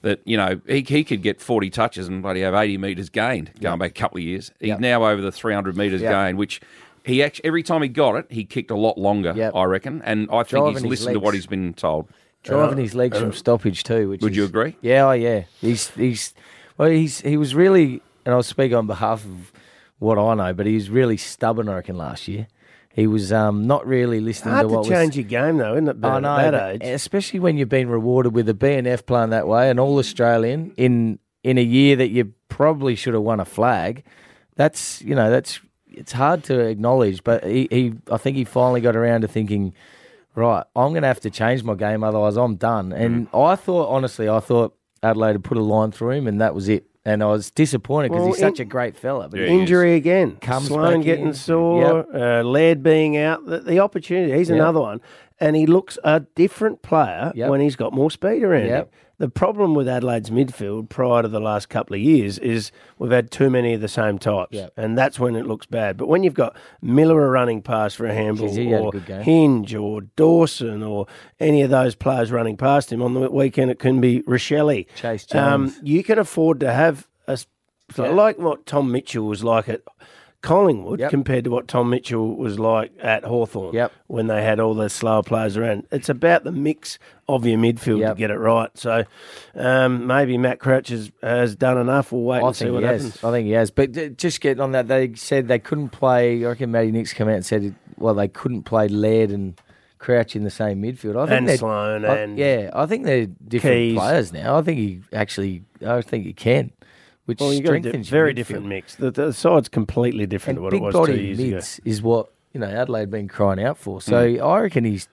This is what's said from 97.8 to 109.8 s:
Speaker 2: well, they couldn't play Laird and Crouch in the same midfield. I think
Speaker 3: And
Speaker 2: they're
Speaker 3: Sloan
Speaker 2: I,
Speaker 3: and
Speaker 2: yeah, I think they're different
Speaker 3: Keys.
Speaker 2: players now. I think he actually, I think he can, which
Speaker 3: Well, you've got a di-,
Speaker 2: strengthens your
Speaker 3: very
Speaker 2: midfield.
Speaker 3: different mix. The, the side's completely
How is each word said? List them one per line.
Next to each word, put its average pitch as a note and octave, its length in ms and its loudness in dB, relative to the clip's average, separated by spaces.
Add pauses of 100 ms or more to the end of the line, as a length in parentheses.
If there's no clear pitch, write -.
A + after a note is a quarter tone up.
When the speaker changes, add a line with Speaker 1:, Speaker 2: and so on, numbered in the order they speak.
Speaker 2:
well, A2 180 0
they G2+ 140 0
couldn't A#2 360 -6
play A2 240 0
Laird G#2+ 420 2
and G2 300 -8 (380)
Crouch A#2+ 360 0
in G#2+ 80 -4
the G#2 80 -4
same G2+ 320 -4
midfield. A2 340 -8
I C3 100 -2
think C3 120 2
Speaker 3:
And B2+ 100 0
Speaker 2:
they're C3+ 100 2
Speaker 3:
Sloan G#2+ 460 -4
Speaker 2:
I, G#2+ 120 2
Speaker 3:
and G#2 200 -6
Speaker 2:
yeah, B2+ 380 0
I C#3+ 120 0
think A3+ 180 -4
they're B2+ 220 0
different A#2+ 500 0
Speaker 3:
Keys. A#2 200 0
Speaker 2:
players A2 360 0
now. A#2 260 -2
I D#3+ 40 0
think D#3 160 -2
he G2 220 -4 (120)
actually, G2 500 -6 (240)
I A#2+ 160 0
think A2 240 -6
he F#2 60 -12
can, B2 400 0 (540)
which A#2+ 140 -6
Speaker 3:
Well, C#3+ 120 0
you've C#3+ 100 0
got D#3 120 2
a - 0 -
di-, D#3+ 80 0
Speaker 2:
strengthens A#2 280 -6
your C#3+ 100 2
Speaker 3:
very D#3 120 2
Speaker 2:
midfield. - 40 -6
Speaker 3:
different G#2+ 300 -8
mix. G2 300 -12
The, B2+ 160 -2
the C#3+ 200 -2
side's D#3+ 360 2
completely A2+ 580 -2